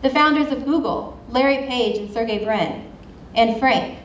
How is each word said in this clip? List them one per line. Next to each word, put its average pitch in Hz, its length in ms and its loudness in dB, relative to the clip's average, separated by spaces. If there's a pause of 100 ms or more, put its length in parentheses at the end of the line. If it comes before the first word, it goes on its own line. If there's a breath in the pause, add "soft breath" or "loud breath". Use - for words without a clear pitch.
the 269 80 2
founders 302 420 4
of 277 140 -4
Google, - 540 -2 (100)
Larry 269 400 2
Page 220 300 0
and 202 120 -8
Sergey 214 320 -2
Brin, 196 480 -4 (440)
Anne 226 260 2
Frank - 440 0